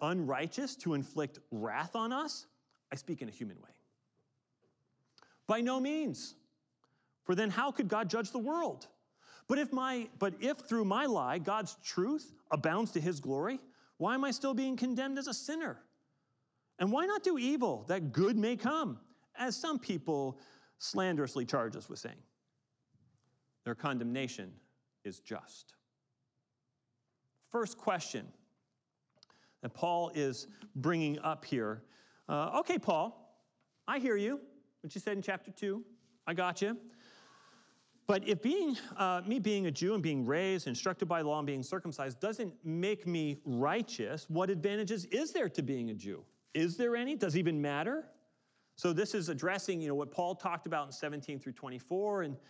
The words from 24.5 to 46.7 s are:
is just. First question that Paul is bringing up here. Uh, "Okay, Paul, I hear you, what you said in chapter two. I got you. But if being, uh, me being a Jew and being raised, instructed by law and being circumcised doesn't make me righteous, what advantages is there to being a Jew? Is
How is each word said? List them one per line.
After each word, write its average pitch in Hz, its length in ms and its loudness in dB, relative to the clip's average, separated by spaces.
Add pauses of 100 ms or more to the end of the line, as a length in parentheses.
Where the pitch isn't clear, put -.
is 95 160 -10
just. - 540 -12 (1700)
First 226 280 -2
question 165 500 -2 (1300)
that - 120 -8
Paul 170 400 0
is 139 340 -2 (280)
bringing 151 440 2
up 156 260 -2
here. 113 380 -2 (440)
Uh, 151 320 0
"Okay, 349 180 0
Paul, 185 640 0 (460)
I 277 120 0
hear 240 180 2
you, 233 240 0 (400)
what 156 120 -12
you 202 60 -6
said 208 160 -2
in 196 80 -2
chapter 190 280 -4
two. 202 340 -4 (400)
I 165 80 -2
got 180 280 0
you. 220 160 0 (1300)
But 202 200 4
if 208 160 2
being, 302 360 2 (180)
uh, 180 300 2
me 226 120 0
being 202 300 2
a 156 40 2
Jew 175 220 2
and 202 80 2
being 143 240 2
raised, 175 400 2
instructed 170 420 -2
by 170 120 2
law 151 200 2
and 147 60 0
being 139 160 -2
circumcised 139 600 -4
doesn't 208 320 -2 (100)
make 180 420 0
me 156 380 0
righteous, 139 880 0
what 175 200 2
advantages 202 580 0
is 311 260 0
there 269 160 2
to - 120 -2
being 123 280 -2
a 110 40 -2
Jew? 98 300 -8 (300)
Is 170 240 2